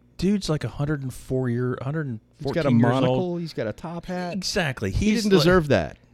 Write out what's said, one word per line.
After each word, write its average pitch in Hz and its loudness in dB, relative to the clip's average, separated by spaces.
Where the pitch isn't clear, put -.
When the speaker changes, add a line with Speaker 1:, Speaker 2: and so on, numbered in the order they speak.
Speaker 1:
dude's, 196 0
like, 151 -2
a 123 -6
hundred 147 -4
and 127 -8
four 131 -4
year, 123 0
Speaker 2:
He's - -4
got - -12
a - -8
Speaker 1:
hundred 151 -4
and 113 -8
fourteen 139 2
years 120 4
old. 131 2
Speaker 2:
monocle. 175 0
He's 170 -8
got 120 -4
a 107 -6
top 170 -12
hat. 180 -6
Speaker 1:
Exactly. 156 -2
Speaker 2:
He 208 2
Speaker 1:
He's 220 0
Speaker 2:
didn't 202 4
Speaker 1:
like, 165 8
Speaker 2:
deserve 170 4
that. 92 2